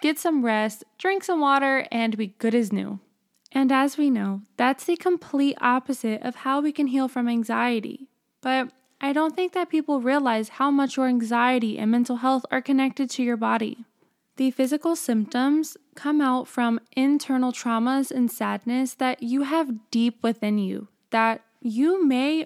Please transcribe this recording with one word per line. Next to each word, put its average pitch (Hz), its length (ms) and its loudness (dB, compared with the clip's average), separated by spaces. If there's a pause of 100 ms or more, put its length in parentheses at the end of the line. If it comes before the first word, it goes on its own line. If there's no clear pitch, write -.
get 302 180 0
some 311 240 0
rest, 220 420 -2 (120)
drink 381 260 0
some 339 180 0
water, 277 520 2
and 226 240 0
be 214 120 -4 (100)
good 226 160 0
as 220 180 2
new. 202 260 -4 (520)
And 269 200 2
as 277 280 2
we 294 100 2
know, 202 320 0 (160)
that's 254 280 0
the 349 120 0
complete 294 640 0
opposite 247 640 -2
of 247 140 -6
how 269 240 -2
we 294 120 0
can 294 140 0
heal 262 220 0
from 247 200 -2
anxiety. 233 800 -2 (320)
But 262 320 -2 (300)
I 277 100 -2
don't 311 220 0
think 359 180 -2
that 349 160 -2
people 294 320 0
realize 240 500 0
how 277 200 0
much 277 260 2
your 262 120 2
anxiety 240 680 2
and 214 140 0
mental 240 260 2
health 262 360 0
are 254 100 0
connected 269 480 0
to - 120 -4
your 240 140 0
body. 220 480 -2 (520)
The 262 160 0
physical 294 420 0
symptoms 262 840 0 (200)
come 294 240 0
out 254 260 0
from 233 340 0 (160)
internal 262 560 2
traumas 247 600 0
and 247 180 0
sadness 233 640 -4
that 254 280 -2
you 247 200 -2
have 277 480 -2
deep 233 320 0
within 220 340 0
you 202 320 -4 (220)
that 226 320 0 (180)
you 302 460 0
may 269 400 2